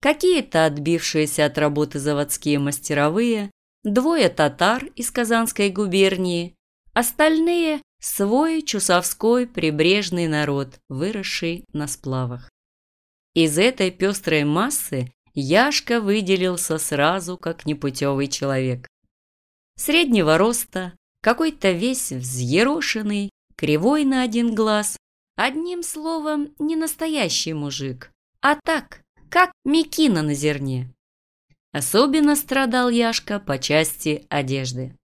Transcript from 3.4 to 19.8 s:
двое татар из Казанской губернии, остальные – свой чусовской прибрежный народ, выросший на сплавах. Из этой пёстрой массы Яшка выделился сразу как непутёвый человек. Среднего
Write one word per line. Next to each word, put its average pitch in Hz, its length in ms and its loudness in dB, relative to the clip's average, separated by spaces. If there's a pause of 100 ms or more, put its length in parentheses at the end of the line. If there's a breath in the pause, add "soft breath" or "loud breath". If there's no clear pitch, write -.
двое 254 460 2
татар 202 560 0 (100)
из 240 140 -6
Казанской 226 600 0
губернии, 185 840 0 (380)
остальные – 320 880 2 (200)
свой 294 600 0
чусовской 220 840 0
прибрежный 170 800 0
народ, 143 520 -2 (100)
выросший 175 760 -6 (100)
на 147 140 -6
сплавах. 127 600 -6 (880)
Из 156 220 4
этой 202 340 2
пёстрой 175 540 0
массы 147 680 -2 (220)
Яшка 233 680 2
выделился 185 760 0
сразу 165 600 -2
как - 280 -8
непутёвый 139 640 -2
человек. 131 580 -4 (880)
Среднего 233 640 2